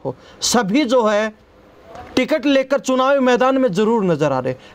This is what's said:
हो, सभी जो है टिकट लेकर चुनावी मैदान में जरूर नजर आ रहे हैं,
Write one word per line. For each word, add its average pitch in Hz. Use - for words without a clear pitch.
हो, 131
सभी 233
जो 240
है 214
टिकट 254
लेकर 269
चुनावी 262
मैदान 254
में 254
जरूर 214
नजर 151
आ 131
रहे 127
हैं, 127